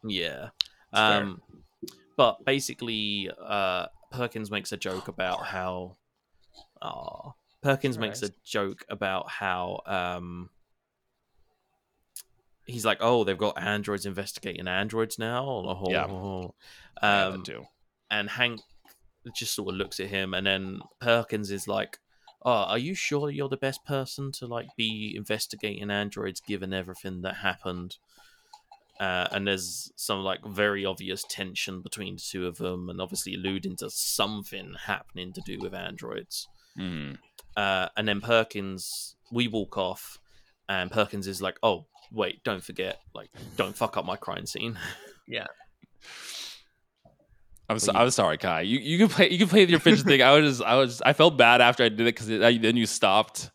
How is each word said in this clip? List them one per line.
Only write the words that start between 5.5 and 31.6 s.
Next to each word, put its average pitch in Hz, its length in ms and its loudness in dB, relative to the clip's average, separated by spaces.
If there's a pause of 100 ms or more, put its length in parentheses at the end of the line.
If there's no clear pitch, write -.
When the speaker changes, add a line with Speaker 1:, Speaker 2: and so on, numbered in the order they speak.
Speaker 1:
aw, - 500 -12 (300)
Perkins 135 360 0
makes 107 260 -4
a 101 60 -4
Speaker 3:
Christ. - 140 -18
Speaker 1:
joke 101 460 -4
about 98 400 -4
how, 92 560 -4
um, 90 640 -6 (2250)
he's 120 200 -6
like, 107 160 2
"Oh, 117 220 4
they've 95 140 0
got 104 240 -2
androids 101 440 -2
investigating 92 640 -8
androids 110 520 -2
now." 113 640 -4
<laughs> 95 40 -2
Speaker 2:
Yeah. 82 180 0
I - 20 -8
got 92 460 -8 (480)
that 101 320 4
Speaker 1:
Um, 92 100 -10
Speaker 2:
too. 62 220 -12 (440)
Speaker 1:
and 104 200 -2
Hank 120 320 -2 (760)
just - 180 -4
sort 95 200 -4
of 95 40 -6
looks 95 220 -6
at 95 80 -4
him, 95 260 -2
and 95 140 0
then 95 320 -2 (200)
Perkins 113 520 2
is 98 160 -6
like, 101 320 -4 (440)
"Oh, 127 80 4
are 101 260 2
you 147 180 -2
sure 147 340 -2
you're 143 200 -4
the 135 80 -4
best 135 280 -4
person 139 480 -4
to, 127 140 -10
like, 117 200 -8 (100)
be 110 380 -2
investigating 104 760 -6
androids 101 480 -4
given 95 340 -6
everything 92 480 -6
that 92 160 -6
happened?" 90 600 -6 (1000)
Uh, 90 320 0
and 98 160 -2
there's 92 480 -4
some, 98 280 -4
like, 92 220 -2
very 101 400 0
obvious 95 440 -6
tension 92 520 -6